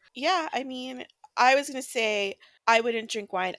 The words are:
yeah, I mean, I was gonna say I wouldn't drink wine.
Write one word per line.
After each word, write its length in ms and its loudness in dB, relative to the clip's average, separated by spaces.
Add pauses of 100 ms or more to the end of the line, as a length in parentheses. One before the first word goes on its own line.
(140)
yeah, 380 0
I 100 -2
mean, 420 -10 (320)
I 200 6
was 120 0
gonna 140 -8
say 540 -2 (320)
I 120 6
wouldn't 300 -2
drink 220 -8
wine. 260 -2